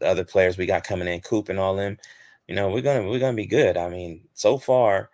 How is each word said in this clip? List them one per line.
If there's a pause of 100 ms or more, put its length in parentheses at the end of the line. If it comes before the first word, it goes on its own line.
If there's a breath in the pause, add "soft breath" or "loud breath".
the
other
players
we
got
coming
in,
Coop
and
all
them. (520 loud breath)
You
know,
we're
gonna,
we're
gonna
be
good.
I
mean, (120)
so
far,